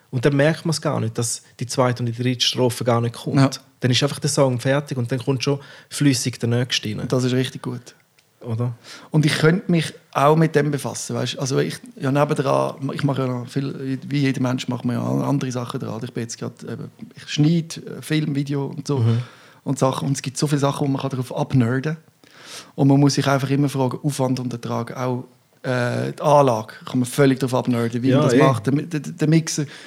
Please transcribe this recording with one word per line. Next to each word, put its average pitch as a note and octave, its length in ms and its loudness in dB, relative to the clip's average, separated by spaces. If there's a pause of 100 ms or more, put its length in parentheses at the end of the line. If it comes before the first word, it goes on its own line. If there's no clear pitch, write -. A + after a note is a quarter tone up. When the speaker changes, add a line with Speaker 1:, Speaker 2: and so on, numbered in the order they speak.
Speaker 1:
Und C3 160 -2
dann C#3+ 100 4
merkt D3+ 300 2
man E3 60 0
es D#3 100 -4
gar C3 180 -2
nicht, A2+ 180 -4
dass - 260 -4 (160)
die A#2+ 80 -6
zweite B2 360 0
und A#2+ 40 -2
die A#2 160 -6
dritte B2 220 0
Strophe B2 380 0
gar A#2 160 4
nicht A#2 160 -2
kommt. C3 220 -2
Speaker 2:
Ja. C3+ 120 6 (300)
Speaker 1:
Dann B2+ 120 2
ist B2 120 2
einfach C#3+ 160 -2
der D3 100 -2
Song C3 300 2
fertig C#3 380 -2
und A#2+ 140 -2
dann C3 80 -2
kommt C3+ 240 -2
schon C#3 160 -2 (300)
flüssig C3+ 500 2
der A#2 100 0
nächste A#2 400 0
rein. F#2 180 -6
Speaker 2:
Das B2+ 160 0
ist B2+ 100 2
richtig B2+ 280 -2
gut. B2 340 -10 (460)
Speaker 1:
Oder? A#2 320 -4 (380)
Speaker 2:
Und D#3 140 4
ich C#3+ 120 2
könnte E3+ 340 2
mich E3 220 0 (200)
auch C#3+ 220 4
mit D#3+ 200 4
dem D3 160 2
befassen, A#2+ 440 -6
weißt? B2 240 -4
Also C3+ 200 -2
ich, D3+ 160 -2 (220)
ja, C3 140 -2
nebendran, C3+ 840 0
ich C3+ 100 -8
mache C3+ 180 0
ja C3 60 0
noch B2 200 -6
viel, C3+ 600 -6
wie C#3 100 -2
jeder C3+ 240 2
Mensch B2+ 260 -2
macht A#2+ 160 -4
man A#2+ 140 -2
ja A#2+ 60 -4
andere C3 480 0
Sachen A#2+ 280 -6
dran. A2+ 240 -8
Ich A#2+ 80 -10
bin A#2+ 120 -6
jetzt A#2 160 -12
grad, A#2 240 -10
eben, - 260 -12 (260)
ich - 140 -20
schneide, D#3+ 500 2 (200)
äh, - 20 -14
Film, D#3 340 -2
Video C#3 300 -4
und D3 220 -10
so C#3+ 100 0
Speaker 1:
Mhm. A2+ 220 2 (440)
Speaker 2:
und C3+ 160 -2
Sachen. C3+ 280 0
Und C#3 100 0
es - 60 -10
gibt B2+ 140 -8
so D#3 100 0
viele C#3+ 120 2
Sachen, C#3 280 0
wo C3+ 40 0
man C3+ 100 0
kann C3+ 100 -4
darauf B2+ 240 -6
abnerden. C3+ 640 2 (760)
Und C#3 140 4
man C#3 100 8
muss C#3+ 140 6
sich C#3 140 0
einfach C3+ 240 2
immer C#3 180 2
fragen, C3 340 -2
Aufwand C3 360 0
und B2 120 -6
Ertrag, A#2 460 -6
auch, B2+ 280 -4 (380)
äh, B2 500 -2
die - 100 -10
Anlage C#3 500 4 (120)
kann - 140 -4
man B2 80 2
völlig C3+ 320 4
darauf B2+ 140 -2
abnerden, A#2 480 0
wie C3 80 2
Speaker 1:
Ja, B2+ 80 6
Speaker 2:
man D3+ 80 4
das B2+ 80 4
Speaker 1:
eh. C3 60 6
Speaker 2:
macht, C3 260 4
der, C#3 80 2
der, D3+ 280 -2
der D#3 280 -2
Mixer, D#3+ 360 2 (220)